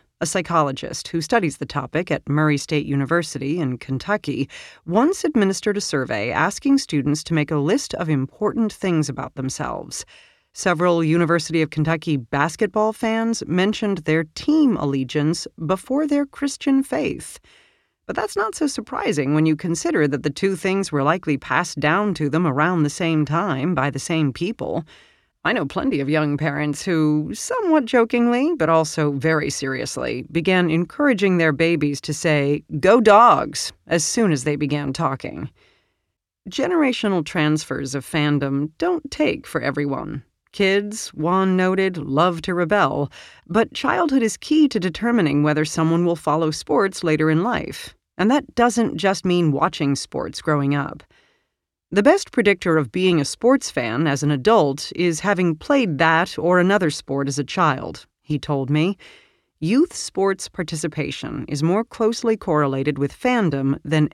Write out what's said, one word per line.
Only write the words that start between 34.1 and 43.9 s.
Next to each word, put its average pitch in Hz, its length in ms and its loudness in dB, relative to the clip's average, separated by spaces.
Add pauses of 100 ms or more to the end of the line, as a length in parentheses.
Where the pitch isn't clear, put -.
as 131 120 -2
they 147 120 0
began 143 380 -2
talking. 135 560 -4 (1000)
Generational 254 720 0
transfers 151 720 -2
of 135 120 -6
fandom 147 720 0
don't 339 320 -2
take - 360 -2
for - 140 -6
everyone. 135 600 -4 (300)
Kids, 202 600 -2
Wan 185 460 2
noted, 185 400 0
love 160 440 0
to 185 120 -4
rebel, 170 580 0 (340)
but 214 280 0
childhood 277 480 0